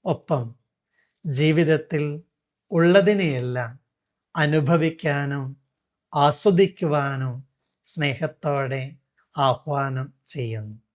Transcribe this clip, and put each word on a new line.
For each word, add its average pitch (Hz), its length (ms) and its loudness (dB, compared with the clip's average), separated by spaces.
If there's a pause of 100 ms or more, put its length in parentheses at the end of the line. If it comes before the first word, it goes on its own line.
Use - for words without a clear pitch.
ഒപ്പം 135 500 -4 (680)
ജീവിതത്തിൽ 151 960 0 (500)
ഉള്ളതിനെയെല്ലാം 165 1080 2 (560)
അനുഭവിക്കാനും 147 1200 0 (580)
ആസ്വദിക്കുവാനും 143 1300 0 (380)
സ്നേഹത്തോടെ 139 1080 -4 (420)
ആഹ്വാനം 135 760 -2 (140)
ചെയ്യുന്നു. 110 520 -10 (160)